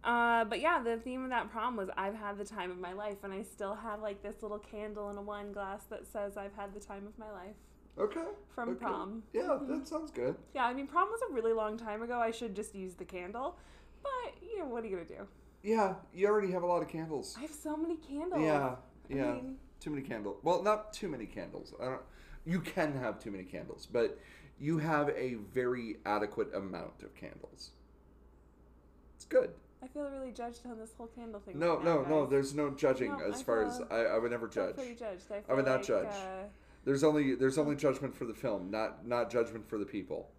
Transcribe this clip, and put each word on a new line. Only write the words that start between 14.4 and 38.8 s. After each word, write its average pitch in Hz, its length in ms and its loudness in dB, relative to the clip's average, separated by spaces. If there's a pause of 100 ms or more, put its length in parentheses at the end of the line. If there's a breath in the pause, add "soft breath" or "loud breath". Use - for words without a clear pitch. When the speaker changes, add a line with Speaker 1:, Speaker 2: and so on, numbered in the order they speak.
Speaker 1:
you 440 160 -6
know, 339 60 -2
what 240 180 -4
are 226 60 -6
you 190 80 -4
gonna 165 120 -8
do? - 200 -12 (340)
Speaker 2:
Yeah, 202 320 4 (180)
you 185 140 4
already 208 240 6
have 180 140 2
a - 20 2
lot 175 160 4
of 151 60 -4
candles. 160 500 -4
Speaker 1:
I 247 40 -8
have 311 100 -8
so 311 240 -4
many 330 200 0
candles. 302 460 -2
Speaker 2:
Yeah, 139 340 2 (320)
Speaker 1:
I 135 60 -6
Speaker 2:
yeah. 139 200 2
Speaker 1:
mean 262 240 -8 (200)
Speaker 2:
Too - 120 -8
many 143 120 -4
candles. 104 400 -4
Well, 170 200 4
not 214 300 2
too 202 160 -6
many 120 180 -4
candles. - 540 -10
I 117 60 -4
don't. 131 160 -4 (420 loud breath)
You 170 160 0
can 151 360 0
have 117 240 -2
too 113 100 -8
many 95 140 -8
candles, - 420 -10
but 113 320 2 (400 loud breath)
you 156 200 0
have 147 320 4
a 127 240 -2
very 117 720 0
adequate 104 480 0
amount 92 500 -6
of - 100 -16
candles. - 560 -14 (1500)
It's - 80 -20
good. - 280 6 (300)
Speaker 1:
I 254 60 -14
feel 285 200 -6
really 269 240 -6
judged 233 340 -8
on 233 120 -10
this 226 180 -14
whole 226 120 -12
candle 226 320 -12
thing 147 180 -10
Speaker 2:
No, 165 180 4
Speaker 1:
right 139 80 -2
now, 165 180 8
Speaker 2:
no, - 60 -
no. 156 140 8
Speaker 1:
guys. 131 80 2
Speaker 2:
There's 139 240 4
no 147 160 2
judging 131 420 4
Speaker 1:
No, - 120 -2
Speaker 2:
as 104 160 0
Speaker 1:
I - 40 -8
Speaker 2:
far 113 180 4
Speaker 1:
feel, 104 80 4
Speaker 2:
as 247 100 -2 (100)
I, 110 60 2 (180)
I 113 40 6
would 117 120 2
never 117 160 0
Speaker 1:
I 101 40 -6
feel 101 160 2
Speaker 2:
judge. - 100 -2
Speaker 1:
pretty 247 180 -6
judged. 208 360 -10
I 214 40 -6 (140)
Speaker 2:
I 131 60 4
would 135 100 4
Speaker 1:
feel 131 100 6
Speaker 2:
not 131 60 4
Speaker 1:
like, 131 60 -4
Speaker 2:
judge. 104 280 4
Speaker 1:
uh, 190 300 -6 (400 loud breath)
Speaker 2:
There's 139 200 4
only, 147 300 6
there's 131 240 4
only 147 180 4
judgment 135 400 2
for - 80 -4
the 113 100 -6
film, 98 360 -2
not, 107 360 -2